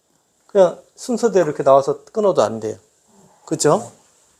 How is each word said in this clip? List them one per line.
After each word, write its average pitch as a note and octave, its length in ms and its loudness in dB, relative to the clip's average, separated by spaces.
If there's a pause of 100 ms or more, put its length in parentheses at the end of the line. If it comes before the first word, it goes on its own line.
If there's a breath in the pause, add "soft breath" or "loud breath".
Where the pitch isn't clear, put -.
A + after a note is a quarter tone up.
(480)
그냥 F#3 340 2 (140)
순서대로 G#3+ 520 -2
이렇게 D3 160 -6
나와서 C#3 420 2
끊어도 F#3+ 360 -2
안 A2 180 -2
돼요. G#2+ 180 -10 (680)
그죠? D#3 460 -2 (480)